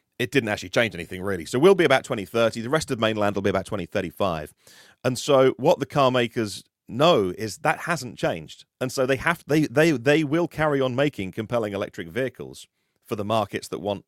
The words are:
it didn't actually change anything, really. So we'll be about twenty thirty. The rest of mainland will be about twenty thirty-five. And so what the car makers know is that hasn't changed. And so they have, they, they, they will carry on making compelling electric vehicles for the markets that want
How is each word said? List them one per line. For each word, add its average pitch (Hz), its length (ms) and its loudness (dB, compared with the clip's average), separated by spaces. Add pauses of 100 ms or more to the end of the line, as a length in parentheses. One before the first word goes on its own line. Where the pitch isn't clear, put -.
(180)
it 120 120 -2
didn't 117 200 0
actually 95 180 -4
change 113 260 0
anything, 90 280 -10
really. 95 240 -4
So 123 120 -2
we'll 190 160 8
be 175 100 4
about 131 200 4
twenty 107 220 -6
thirty. 117 340 0
The 117 100 -8
rest 156 200 -2
of 117 100 -4
mainland 107 340 0
will 98 80 -4
be 101 80 0
about 92 140 0
twenty 95 220 -8
thirty-five. 87 640 -4 (500)
And 127 160 -2
so 135 380 4
what 135 240 2
the 139 60 -4
car 135 240 4
makers 120 520 -2 (240)
know 120 520 2
is 107 200 -8
that 156 220 -2
hasn't 127 380 -6
changed. 90 480 -6 (120)
And 127 140 -4
so 131 140 0
they 135 100 2
have, 165 300 -2
they, 156 160 2
they, 151 300 2
they 143 320 2
will 160 220 0
carry 147 340 -2
on 127 140 0
making 120 380 -2
compelling 110 400 -4
electric 98 360 -6
vehicles 82 580 -8 (360)
for - 140 -6
the 101 80 -4
markets 107 440 -2
that 110 100 -8
want 98 300 -6